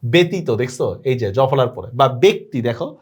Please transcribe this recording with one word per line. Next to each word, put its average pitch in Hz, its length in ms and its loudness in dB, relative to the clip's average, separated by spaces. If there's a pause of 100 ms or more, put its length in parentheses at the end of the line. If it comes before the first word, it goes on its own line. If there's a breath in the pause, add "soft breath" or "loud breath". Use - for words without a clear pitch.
ব্যতীত, 170 480 0
দেখছো, 123 360 -2 (180)
এই 131 120 0
যে 117 160 -2
জফলার 131 420 2
পরে, - 180 -14
বা 131 140 2 (140)
ব্যক্তি, - 420 2
দেখো 117 240 -4 (160)